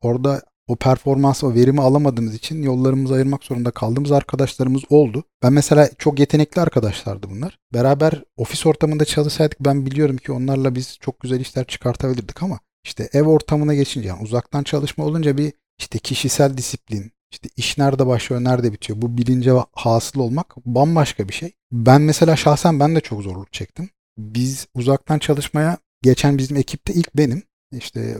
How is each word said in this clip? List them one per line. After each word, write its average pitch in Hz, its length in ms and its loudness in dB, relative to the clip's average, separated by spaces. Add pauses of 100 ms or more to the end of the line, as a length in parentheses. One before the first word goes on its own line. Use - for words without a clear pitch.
orada 127 420 -2 (260)
o 120 80 -2
performans, 135 680 0
o 127 100 0
verimi 131 260 4
alamadığımız 131 540 2
için 156 280 -8
yollarımızı 131 520 0
ayırmak 135 300 0
zorunda 120 260 -4
kaldığımız 135 420 -2
arkadaşlarımız 135 800 0
oldu. 143 340 4 (180)
Ben 127 100 6
mesela 147 360 6 (100)
çok 143 200 0
yetenekli 151 420 2
arkadaşlardı 104 680 -4
bunlar. 120 280 -12 (160)
Beraber 143 480 2 (140)
ofis - 300 -4
ortamında 151 380 2
çalışsaydık 151 560 -2
ben 139 260 2
biliyorum 135 300 0
ki 135 160 -8
onlarla 131 420 -2
biz 127 260 -8
çok - 200 -10
güzel 127 200 -4
işler 131 240 -6
çıkartabilirdik - 800 -6
ama 180 160 -6 (260)
işte - 280 -10
ev 139 100 4
ortamına 151 520 2
geçince, 135 340 -2
yani 90 140 -8
uzaktan 120 400 -4
çalışma 147 420 -4
olunca 151 340 0
bir 147 140 -2 (260)
işte - 200 -8
kişisel 135 580 0
disiplin, 110 560 -8 (220)
işte - 220 -16
iş - 220 -4
nerede 135 280 2
başlıyor, 123 380 -2
nerede 123 280 2
bitiyor, 107 300 -10
bu 120 160 -2
bilince 127 340 2 (200)
hasıl 117 480 0
olmak 131 360 -4 (100)
bambaşka 131 640 0
bir 101 60 -10
şey. 175 180 -10 (200)
Ben 123 300 6
mesela 156 340 4
şahsen 147 440 2
ben 156 160 2
de 156 40 0
çok 104 220 -6
zorluk 95 300 -12
çektim. - 380 -12 (280)
Biz 120 560 -4
uzaktan 135 440 0
çalışmaya 151 600 -2 (240)
geçen 139 360 4
bizim 131 180 -4
ekipte - 380 -4
ilk 170 220 -2
benim. 139 260 0 (300)
İşte 113 480 -10